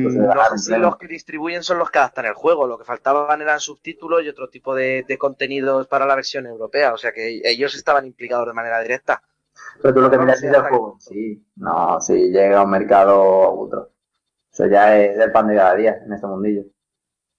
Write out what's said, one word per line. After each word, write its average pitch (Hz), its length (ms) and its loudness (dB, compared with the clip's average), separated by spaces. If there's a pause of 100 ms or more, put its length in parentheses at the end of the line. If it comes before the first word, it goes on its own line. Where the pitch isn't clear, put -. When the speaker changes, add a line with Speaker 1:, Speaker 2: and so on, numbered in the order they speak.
Speaker 1:
Entonces, 127 160 0
Speaker 2:
no 101 60 2
Speaker 1:
dejar 135 180 2
Speaker 2:
sé 110 80 2
Speaker 1:
un 107 60 -4
Speaker 2:
si 101 100 -10
Speaker 1:
premio. 113 160 0
Speaker 2:
los 175 120 0
que - 100 -20
distribuyen 160 560 -10
son 175 160 -2
los 165 100 -2
que - 80 0
adaptan 131 280 0
el 104 100 -4
juego. 151 320 0
Lo 117 100 -8
que 120 60 -20
faltaban 147 580 -2
eran 151 180 -2
subtítulos 160 640 -6
y 147 60 -8
otro 135 200 -14
tipo 131 260 -8
de, 131 320 -2
de 131 100 -6
contenidos 135 680 -4
para 139 180 0
la 139 80 2
versión 135 320 -6
europea. 120 480 -4
O 113 60 -8
sea 117 140 -6
que 113 300 -8
ellos 120 300 -2
estaban 139 320 -2
implicados 120 400 -6
de 117 80 -10
manera 117 260 -4
directa. 120 440 -4 (580)
Speaker 1:
Pero 135 140 4
tú 131 60 6
lo 131 100 4
que 131 60 4
Speaker 2:
No 131 80 2
Speaker 1:
miras 131 140 4
Speaker 2:
sé 135 60 -10
Speaker 1:
es 143 60 -4
el 143 60 4
Speaker 2:
hasta 139 120 2
qué 135 60 0
Speaker 1:
juego 113 120 0
en 101 120 -12
Speaker 2:
punto. - 100 -20
Speaker 1:
sí. 104 360 -10 (100)
No, 85 440 -2
si - 140 -4 (160)
llega 98 300 4
a 101 40 6
un 98 60 0
mercado 98 840 4
u - 100 -10
otro. - 240 -12 (640)
Eso 95 140 -2
ya 104 320 6
es 101 180 2
el 110 140 2
pan 110 160 2
de 107 80 0
cada 92 200 4
día 107 300 0
en 104 80 -10
este 101 140 -10
mundillo. 101 340 -4 (760)